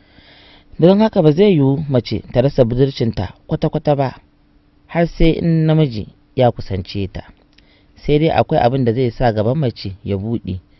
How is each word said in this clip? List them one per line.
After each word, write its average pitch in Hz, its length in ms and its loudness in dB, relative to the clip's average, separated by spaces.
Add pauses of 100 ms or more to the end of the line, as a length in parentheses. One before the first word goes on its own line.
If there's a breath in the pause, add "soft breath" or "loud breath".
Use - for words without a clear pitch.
(800 soft breath)
Don 185 200 6
haka 214 220 2
ba 156 100 6
zai 190 260 4
yiwu 139 320 2
mace 123 320 -2 (120)
ta 123 80 2
rasa 139 240 2
budurcinta 120 680 -2 (140)
kwata-kwata 151 500 -2
ba, 131 180 -4 (720)
har 170 200 0
sai 165 240 2 (100)
in 160 240 0
namiji 147 420 0 (280)
ya 123 160 2
kusance 95 600 -8
ta. - 100 -12 (720 soft breath)
Sai 147 240 0
dai 160 100 2
akwai 127 320 0
abin 127 240 0
da 113 80 2
zai 127 180 -2
sa 120 220 0
gaban 110 240 -2
mace 110 460 -6
ya 98 140 -4
buɗe, 95 420 -6 (200 soft breath)